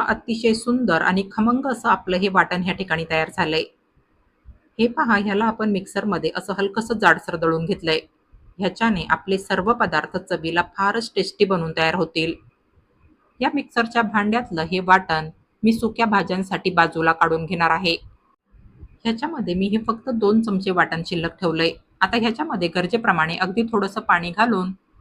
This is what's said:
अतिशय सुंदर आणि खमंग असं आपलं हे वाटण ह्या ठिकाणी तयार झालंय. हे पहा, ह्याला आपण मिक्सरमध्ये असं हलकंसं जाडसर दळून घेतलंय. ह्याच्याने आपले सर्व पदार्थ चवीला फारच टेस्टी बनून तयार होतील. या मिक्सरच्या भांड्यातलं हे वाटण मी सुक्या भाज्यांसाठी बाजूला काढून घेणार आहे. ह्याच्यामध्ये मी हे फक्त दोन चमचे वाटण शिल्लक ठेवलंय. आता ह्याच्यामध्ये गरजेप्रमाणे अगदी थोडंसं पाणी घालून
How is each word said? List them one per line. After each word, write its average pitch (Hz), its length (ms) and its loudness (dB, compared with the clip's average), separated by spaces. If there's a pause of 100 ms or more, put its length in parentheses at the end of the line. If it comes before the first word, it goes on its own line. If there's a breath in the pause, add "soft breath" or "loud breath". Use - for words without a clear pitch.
अतिशय 226 480 0
सुंदर 226 460 2
आणि 196 300 0
खमंग 240 360 0
असं 233 220 -2
आपलं 185 280 0
हे 196 120 2
वाटण 180 340 2
ह्या 185 100 -2
ठिकाणी 165 360 -4
तयार 160 200 0
झालंय. 160 340 0 (1160)
हे 233 100 4
पहा, 240 260 2
ह्याला 208 300 0
आपण 220 260 0
मिक्सरमध्ये 190 640 -2
असं 185 180 -6
हलकंसं 214 460 -2
जाडसर 170 360 2
दळून 165 300 0
घेतलंय. 160 340 -2 (600)
ह्याच्याने 190 500 0
आपले 190 300 0
सर्व 190 340 0
पदार्थ 185 460 0
चवीला 165 420 -2 (160)
फारच 208 380 0
टेस्टी 190 300 2
बनून 170 320 -2
तयार 160 180 2
होतील. 165 380 -2 (1040)
या 254 140 0
मिक्सरच्या 240 500 -2
भांड्यातलं 208 680 0
हे 185 100 0
वाटण 180 480 2 (340)
मी 226 100 6
सुक्या 226 340 0
भाज्यांसाठी 190 640 0
बाजूला 165 400 2
काढून 165 340 2
घेणार 170 260 0
आहे. 170 240 0 (1120)
ह्याच्यामध्ये 226 480 -4
मी 190 140 0
हे 208 160 0
फक्त 226 280 -6
दोन 220 300 2
चमचे 190 300 -2
वाटण 165 340 0
शिल्लक 165 340 -4
ठेवलंय. 165 320 0 (300)
आता 233 160 0
ह्याच्यामध्ये 226 520 -2
गरजेप्रमाणे 175 680 0
अगदी 190 260 -2
थोडंसं 214 380 -2
पाणी 175 300 0
घालून 190 400 0 (300)